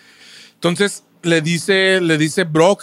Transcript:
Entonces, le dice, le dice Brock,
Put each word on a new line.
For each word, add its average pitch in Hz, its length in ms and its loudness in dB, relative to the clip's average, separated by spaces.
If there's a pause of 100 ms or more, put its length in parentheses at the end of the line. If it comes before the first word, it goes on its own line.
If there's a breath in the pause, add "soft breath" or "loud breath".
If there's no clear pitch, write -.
(520 loud breath)
Entonces, 180 520 -4 (180)
le 170 180 0
dice, 190 600 0
le 160 160 0
dice 160 260 -2
Brock, 165 380 2